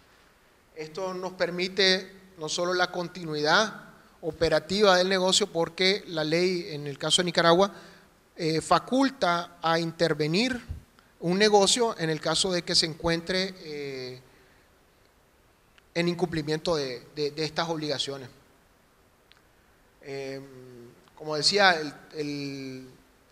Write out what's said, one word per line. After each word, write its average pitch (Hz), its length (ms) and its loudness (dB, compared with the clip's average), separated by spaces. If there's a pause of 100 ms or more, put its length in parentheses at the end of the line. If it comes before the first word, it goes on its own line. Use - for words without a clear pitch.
(760)
Esto 160 360 -10
nos 185 200 -8
permite 190 800 0 (260)
no 156 100 -8
solo 175 260 -2
la 180 180 0
continuidad 170 1000 -2 (300)
operativa 165 760 2
del 180 120 4
negocio, 185 400 2
porque 185 580 0
la 160 160 -4
ley, 170 480 0
en 147 160 -10
el 139 100 -10
caso 156 260 0
de 180 40 -2
Nicaragua, 175 480 4 (640)
eh, 160 240 -2
faculta 180 1000 0
a 165 200 2
intervenir 165 840 0 (560)
un 175 200 0
negocio 208 600 4
en 165 100 0
el 156 120 -2
caso 165 320 0
de 175 100 0
que 165 140 -2
se 170 100 4
encuentre, 170 680 -2 (100)
eh, 135 560 -10 (1700)
en 170 160 0
incumplimiento 160 680 -2
de, 127 400 -6
de, 147 160 -4
de 156 120 -6
estas 165 240 -2
obligaciones. 139 600 -6 (1700)
Eh, 135 380 -10 (760)
como 156 180 -6
decía, 190 380 6
el, 156 200 -4 (220)
el, 139 720 -8 (440)